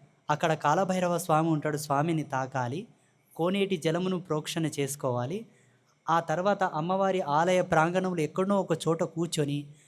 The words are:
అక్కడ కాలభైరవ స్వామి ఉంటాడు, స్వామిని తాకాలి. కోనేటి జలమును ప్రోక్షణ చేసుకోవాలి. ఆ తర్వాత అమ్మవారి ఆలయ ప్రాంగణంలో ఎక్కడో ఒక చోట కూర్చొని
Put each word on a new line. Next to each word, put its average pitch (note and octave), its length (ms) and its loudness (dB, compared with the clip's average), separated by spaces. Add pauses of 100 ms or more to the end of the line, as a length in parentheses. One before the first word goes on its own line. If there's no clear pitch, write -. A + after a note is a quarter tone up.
(300)
అక్కడ D#3 300 2
కాలభైరవ F3+ 580 2
స్వామి E3 320 2
ఉంటాడు, D3+ 360 0
స్వామిని D3+ 480 0
తాకాలి. C3 480 -4 (560)
కోనేటి F#3+ 400 0
జలమును F3 440 0
ప్రోక్షణ D#3 440 -2 (100)
చేసుకోవాలి. C3+ 640 -2 (680)
ఆ E3 100 4 (120)
తర్వాత F#3+ 340 0 (180)
అమ్మవారి F#3 420 0 (140)
ఆలయ F3+ 240 4 (100)
ప్రాంగణంలో F3 520 2
ఎక్కడో F#3+ 380 0
ఒక F3 240 0
చోట D#3+ 160 0 (140)
కూర్చొని D#3 420 -2 (300)